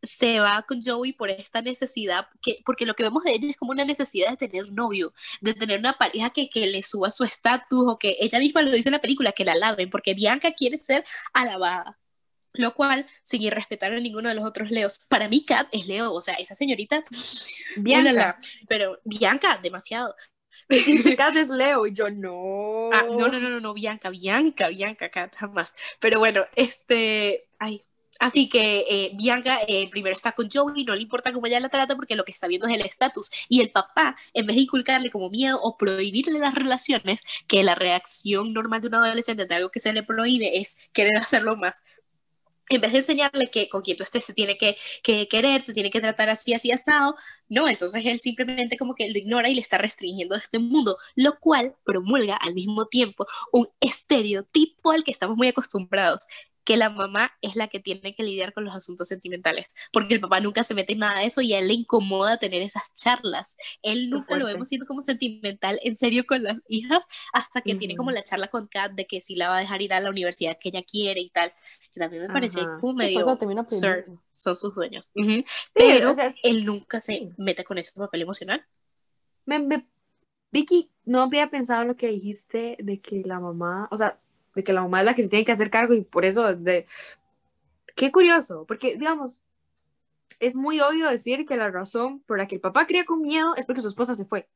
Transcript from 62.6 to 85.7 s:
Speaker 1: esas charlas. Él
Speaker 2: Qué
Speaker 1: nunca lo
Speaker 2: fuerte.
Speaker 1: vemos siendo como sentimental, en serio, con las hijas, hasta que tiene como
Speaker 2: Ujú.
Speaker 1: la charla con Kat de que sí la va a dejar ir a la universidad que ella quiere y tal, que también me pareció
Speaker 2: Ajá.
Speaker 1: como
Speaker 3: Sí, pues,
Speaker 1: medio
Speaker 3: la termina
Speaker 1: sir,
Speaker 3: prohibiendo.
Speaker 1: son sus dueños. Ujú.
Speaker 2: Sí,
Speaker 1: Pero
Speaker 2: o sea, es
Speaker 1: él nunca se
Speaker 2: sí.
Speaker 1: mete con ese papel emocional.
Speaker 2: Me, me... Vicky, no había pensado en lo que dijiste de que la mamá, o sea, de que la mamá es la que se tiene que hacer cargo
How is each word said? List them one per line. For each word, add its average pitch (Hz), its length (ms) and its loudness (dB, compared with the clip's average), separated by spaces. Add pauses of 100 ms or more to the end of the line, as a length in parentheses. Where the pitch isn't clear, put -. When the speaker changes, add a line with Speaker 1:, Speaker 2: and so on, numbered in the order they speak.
Speaker 1:
esas 202 320 -10
charlas. 226 640 -2 (240)
Él 220 220 -2
Speaker 2:
Qué 240 80 -4
Speaker 1:
nunca 277 240 -4
lo 277 80 0
Speaker 2:
fuerte. 214 100 -4
Speaker 1:
vemos 220 140 -8
siendo 262 180 -8
como 277 160 -10
sentimental, 214 800 -4
en 226 120 -2
serio, 240 320 0
con 262 160 0
las 220 280 -6
hijas, 247 340 0 (300)
hasta 247 260 -2
que 226 140 -4
tiene 196 220 -6
como 247 120 -4
Speaker 2:
Ujú. 262 60 -2
Speaker 1:
la 202 80 -4
charla 196 260 -6
con 220 180 -6
Kat 196 260 -6
de 190 140 -8
que 185 140 -8
sí 185 160 -12
la 175 140 0
va 185 80 2
a - 20 0
dejar 196 220 -4
ir 196 100 -2
a 185 80 2
la 196 80 -4
universidad 175 500 -4
que 185 120 -8
ella 180 120 -8
quiere 196 380 -4
y 180 80 -8
tal, 175 240 -2 (400)
que 180 80 -10
también 165 220 -6
me 190 100 -8
pareció 190 300 -2
Speaker 2:
Ajá. 160 180 -6
Speaker 1:
como 254 120 -2
Speaker 3:
Sí, 262 40 -4
pues, 226 180 0
Speaker 1:
medio 180 120 2
Speaker 3:
la 254 120 2
termina 220 280 -4
Speaker 1:
sir, 208 140 -2
Speaker 3:
prohibiendo. 180 420 -2 (100)
Speaker 1:
son 180 240 -4
sus 202 180 -6
dueños. 175 400 -8
Ujú. 208 220 0
Speaker 2:
Sí, 254 80 -2 (300)
Speaker 1:
Pero 285 380 10
Speaker 2:
o - 20 4
sea, 277 100 0
es 254 180 -2
Speaker 1:
él 226 220 4
nunca 208 360 -4
se 220 120 -6
Speaker 2:
sí. 202 240 -6
Speaker 1:
mete 190 280 -2
con 196 120 -8
ese 170 160 -6
papel 190 300 -6
emocional. 196 420 -6 (800)
Speaker 2:
Me, 294 140 -2
me... 285 280 -2 (640)
Vicky, 330 400 2 (140)
no 247 160 2
había 285 300 2
pensado 247 320 -2
en 240 60 -2
lo 247 80 -2
que 240 120 -2
dijiste 208 720 -6
de 196 220 -8
que 196 240 -8
la 185 120 -6
mamá, 175 520 -6
o 214 80 -6
sea, 214 200 0 (360)
de 196 80 -4
que 196 100 0
la 190 100 2
mamá 185 180 2
es 196 60 6
la 247 80 4
que 240 100 2
se 190 40 -2
tiene 208 160 4
que 233 60 0
hacer 214 180 2
cargo 233 260 4